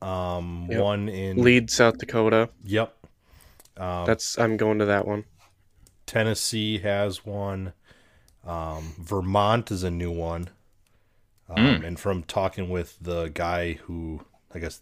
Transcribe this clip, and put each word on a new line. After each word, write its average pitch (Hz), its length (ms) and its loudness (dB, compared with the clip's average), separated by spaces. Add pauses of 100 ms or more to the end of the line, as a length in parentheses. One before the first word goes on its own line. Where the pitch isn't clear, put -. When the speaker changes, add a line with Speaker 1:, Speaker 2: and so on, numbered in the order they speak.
Speaker 1:
Um, 87 680 -4
Speaker 2:
Yep. 113 120 0
Speaker 1:
one 101 280 0
in 95 340 -2
Speaker 2:
Leeds, 123 300 6
South 117 240 6
Dakota. 113 520 4 (140)
Speaker 1:
Yep. 107 320 0 (800)
Um, 90 280 -4
Speaker 2:
That's, - 320 0
I'm 113 200 2
going 107 220 2
to 107 60 4
that 101 220 2
one. 104 180 -4 (800)
Speaker 1:
Tennessee 107 760 0
has 101 460 -2
one. 98 480 -6 (720)
Um, 80 540 -8
Vermont 101 720 2
is 92 120 -2
a 90 80 -2
new 87 200 -2
one. 82 380 -4 (1000)
Um, 87 80 -4
Speaker 3:
Mm. 110 280 4
Speaker 1:
and 85 140 -8
from 92 240 -2
talking 95 460 -2
with 87 320 -4
the 85 280 -2
guy 85 440 -2
who, 82 500 -8 (300)
I 85 60 -10
guess 80 220 -8